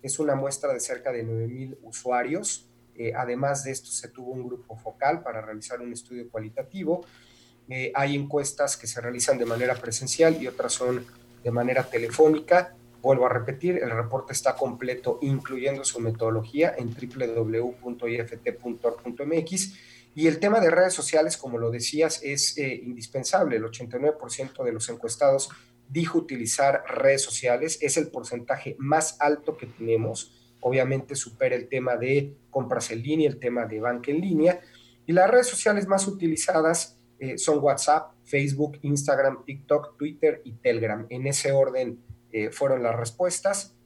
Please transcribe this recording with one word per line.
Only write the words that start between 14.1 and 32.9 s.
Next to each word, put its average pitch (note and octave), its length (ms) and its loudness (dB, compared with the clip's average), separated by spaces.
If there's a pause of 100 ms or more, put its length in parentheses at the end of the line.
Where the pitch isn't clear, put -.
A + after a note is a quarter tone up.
está - 240 0
completo, B2 640 -4
incluyendo C3+ 640 -2
su A#2+ 160 -4
metodología, A2+ 800 0
en A#2 160 -6
W B2 400 -6
W A2+ 240 0
W B2 200 -2
punto A#2+ 300 -8
I A#2 80 -2
F A#2 220 -8
T A#2+ 160 -4
punto A#2+ 340 -4
org A#2 140 -4
punto B2 220 -10
M D#3 160 0
X. F3 380 -6 (360)
Y D#3 140 4
el D#3+ 100 2
tema G3+ 220 4
de E3+ 100 6
redes F3+ 240 4
sociales, D#3 420 0
como B2 220 -8
lo A#2 120 0
decías, D3+ 520 0
es, C#3 340 -2
eh, C3+ 260 -4
indispensable. B2 720 0
El A2 100 -2
ochenta A#2+ 320 -10
y - 20 -4
nueve D3+ 180 2
por A#2+ 120 -12
ciento C3 340 -8
de A#2+ 80 0
los A2+ 160 -6
encuestados C3+ 640 2 (360)
dijo E3 300 -2
utilizar C#3 720 2
redes C3+ 320 4
sociales. B2+ 640 0
Es D3 160 0
el D3+ 100 -2
porcentaje B2 720 -6
más D3+ 420 0
alto D3 380 0
que A#2 80 -12
tenemos. A2+ 960 -2
Obviamente C3 540 0
supera B2+ 400 -2
el B2 140 -4
tema B2+ 280 0
de C#3 380 0 (140)
compras C#3 420 -2